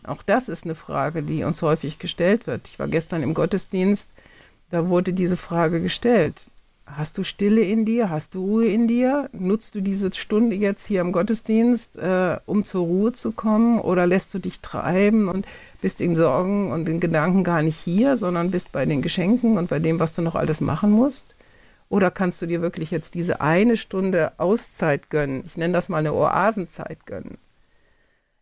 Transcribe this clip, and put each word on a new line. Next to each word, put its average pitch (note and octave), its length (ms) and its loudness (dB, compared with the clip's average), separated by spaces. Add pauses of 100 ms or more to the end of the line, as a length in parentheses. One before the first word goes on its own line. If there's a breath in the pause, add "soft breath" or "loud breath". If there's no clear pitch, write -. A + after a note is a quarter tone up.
Auch - 180 -10
das A3+ 260 0
ist E3 160 -10
eine E3 100 -6
Frage, D3+ 480 -6
die D3+ 220 -4
uns - 160 -4
häufig D3+ 380 -2
gestellt F3+ 480 0
wird. C3 200 -6
Ich - 120 -20
war C#3+ 100 -4
gestern D#3+ 340 -2
im D#3 120 -2
Gottesdienst, F#3 760 0 (600 soft breath)
da E3+ 180 0
wurde F3+ 240 2
diese F3+ 240 0
Frage E3+ 460 0
gestellt. F3+ 520 2 (500)
Hast D3 320 -10
du F#3+ 80 -2
Stille G#3 360 2
in G#3+ 260 2
dir? A3+ 240 0
Hast D#3 240 -6
du F#3 60 -8
Ruhe A3 260 2
in A3 220 2
dir? B3+ 440 0
Nutzt F#3+ 420 -2
du G#3 60 -6
diese G3 320 -2
Stunde G#3+ 440 0
jetzt G3+ 300 -2
hier F#3+ 140 0
im F3 120 -2
Gottesdienst, A3 840 0
äh, F#3 480 0
um G3+ 200 0
zur F3+ 200 -2
Ruhe F#3+ 280 0
zu A3+ 200 -6
kommen? A3 460 2
Oder F3+ 280 2
lässt F#3 280 0
du G3 40 -4
dich - 220 -10
treiben G3+ 680 2
und F#3 180 -4 (340 loud breath)
bist - 200 -4
in E3 160 0
Sorgen F3 560 2
und D#3+ 160 -4
in E3 120 -2
Gedanken E3+ 440 2
gar E3+ 180 0
nicht D#3 160 0
hier, A#3+ 380 2
sondern F3+ 340 -2
bist F#3+ 220 -4
bei C3+ 120 -2
den D3 160 0
Geschenken G3+ 580 2
und F3 120 -2
bei C#3+ 80 0
dem, D#3+ 220 0
was D#3+ 140 -2
du F3 80 -4
noch E3 120 -2
alles D#3 260 -2
machen D#3 300 0
musst? A#3 440 2 (540 soft breath)
Oder F#3+ 220 2
kannst F3+ 320 -4
du E3+ 40 -6
dir E3+ 160 -2
wirklich E3 280 -4
jetzt D#3+ 240 -6
diese E3+ 260 -2
eine G3+ 360 4
Stunde F#3+ 640 -2
Auszeit E3+ 680 -2
gönnen? C#3 380 -2
Ich - 100 -14
nenne E3+ 180 -2
das F3 140 -2
mal E3 100 -2
eine D#3 160 0
Oasenzeit F3 920 -2
gönnen. - 320 -14 (1040)